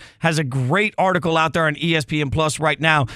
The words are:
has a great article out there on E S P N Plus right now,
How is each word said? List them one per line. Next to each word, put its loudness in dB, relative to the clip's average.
has 0
a 0
great 0
article 2
out 2
there 2
on -2
E 0
S 0
P -2
N -2
Plus -2
right 0
now, 2